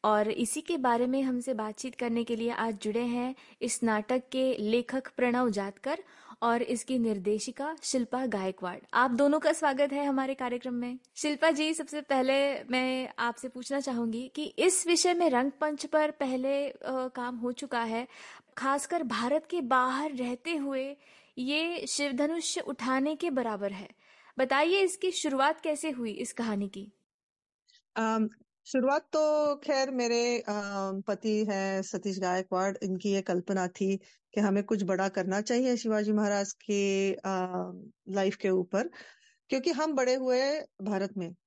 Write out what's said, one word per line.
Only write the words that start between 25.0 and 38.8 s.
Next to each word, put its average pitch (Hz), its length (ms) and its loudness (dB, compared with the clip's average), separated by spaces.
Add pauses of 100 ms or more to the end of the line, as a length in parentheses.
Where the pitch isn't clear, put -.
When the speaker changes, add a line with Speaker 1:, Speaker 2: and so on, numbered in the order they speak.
Speaker 1:
शुरुआत 294 500 2
कैसे 311 300 -2
हुई 240 220 -4
इस 233 200 -6
कहानी 208 360 -2
की? 196 240 -14 (1040)
Speaker 2:
अम, 220 320 2 (380)
शुरुआत 269 360 2
तो 302 540 2
खैर 277 340 0
मेरे, 240 480 0
अम, 202 680 -4
पति 214 380 0
हैं 196 380 0
सतीश 190 380 -4
गायकवाड़, 185 640 0
इनकी 190 280 -2
ये 196 120 2
कल्पना 180 460 0
थी 196 280 0 (380)
कि 208 60 0
हमें 202 240 2
कुछ 208 180 0
बड़ा 190 260 0
करना 190 320 -2
चाहिए 247 360 2
शिवाजी 214 360 0
महाराज 202 400 0
के, 196 600 0
अम, 180 720 -4 (260)
लाइफ 196 280 0
के 196 140 -2
ऊपर, 185 400 0 (580)